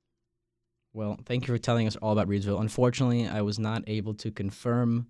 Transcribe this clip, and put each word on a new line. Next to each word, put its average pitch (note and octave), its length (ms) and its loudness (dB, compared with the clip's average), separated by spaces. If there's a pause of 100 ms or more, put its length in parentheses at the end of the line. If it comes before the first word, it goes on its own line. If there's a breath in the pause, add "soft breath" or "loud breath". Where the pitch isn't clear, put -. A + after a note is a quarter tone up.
(960)
Well, G#2 280 -4
thank B2 220 -2
you B2 60 0
for A#2 60 0
telling A#2 260 2
us G#2+ 120 0
all G#2+ 140 0
about G#2 160 4
Reedsville. G2+ 320 0
Unfortunately, A#2+ 680 2
I G#2+ 160 -2
was G#2 160 -2
not A2 260 -2
able G#2+ 300 -4
to A2+ 160 -8
confirm A#2 800 0